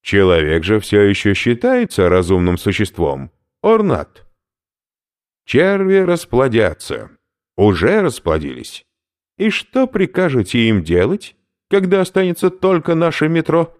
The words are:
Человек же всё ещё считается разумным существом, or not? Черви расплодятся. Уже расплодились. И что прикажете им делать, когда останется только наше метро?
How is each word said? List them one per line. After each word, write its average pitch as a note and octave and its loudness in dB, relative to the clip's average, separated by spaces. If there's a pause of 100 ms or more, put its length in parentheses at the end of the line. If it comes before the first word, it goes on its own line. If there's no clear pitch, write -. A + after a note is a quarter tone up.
Человек E2 2
же G#2+ 0
всё G#2 2
ещё G2+ 2
считается A#2+ 0
разумным F2+ 2
существом, D#2 -4 (320)
or A3 2
not? A#2+ -4 (1200)
Черви F#3+ 2
расплодятся. A#2+ -2 (460)
Уже G#2 2
расплодились. D#2 -6 (500)
И G#3+ -2
что - -2
прикажете C3+ 0
им G#2 2
делать, F2+ -2 (320)
когда F#3+ 2
останется F#3 0
только F#3 0
наше E3 0
метро? E3 -2